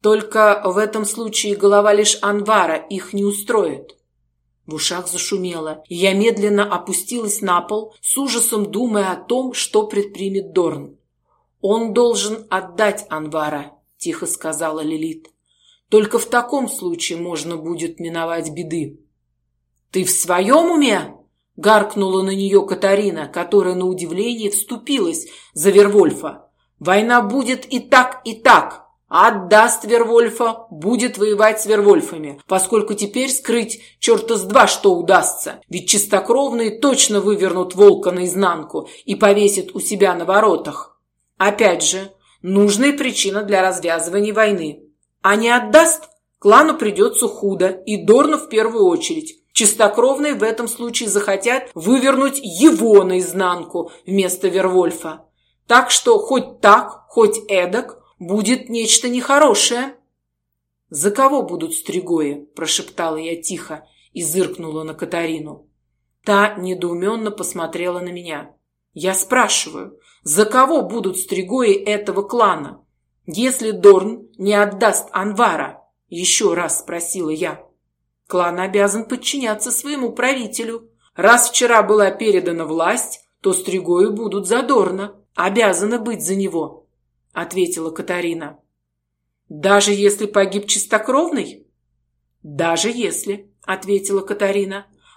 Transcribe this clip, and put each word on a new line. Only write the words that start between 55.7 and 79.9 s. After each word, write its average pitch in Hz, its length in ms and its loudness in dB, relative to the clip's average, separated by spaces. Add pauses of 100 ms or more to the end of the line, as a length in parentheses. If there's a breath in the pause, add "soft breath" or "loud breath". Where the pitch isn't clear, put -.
что 226 280 4
хоть - 420 -2
так, 226 480 4
хоть 214 320 2 (100)
эдак – 190 480 -2 (240 soft breath)
будет 208 460 -2
нечто 226 400 0
нехорошее. 254 880 2 (960)
«За 202 200 -2
кого 269 320 2
будут 165 320 -8
стригои?» – 160 800 -4
прошептала 160 640 -6
я 165 240 -8
тихо - 460 -12 (260 soft breath)
и - 100 -10
зыркнула 160 600 -4
на 156 100 -10
Катарину. 160 720 -8 (580)
Та 208 300 2
недоуменно 185 760 -4
посмотрела 175 720 -6
на 180 100 -10
меня. 175 440 -14 (400)
«Я 185 200 -4
спрашиваю: - 840 -2 (240 soft breath)
за 202 220 2
кого 254 380 2
будут 190 360 -6
стригои 196 560 0
этого 202 480 -4
клана, 190 600 -2 (420)
если 220 460 -4
Дорн 196 560 6 (100)
не 202 160 0
отдаст 202 580 0
Анвара?» 190 720 -4 (260)
еще 175 460 0
раз 170 260 -4
спросила 170 500 -8
я. 160 360 -6 (640)
«Клан 175 320 -2
обязан 202 460 0
подчиняться 247 640 -6
своему 269 400 -6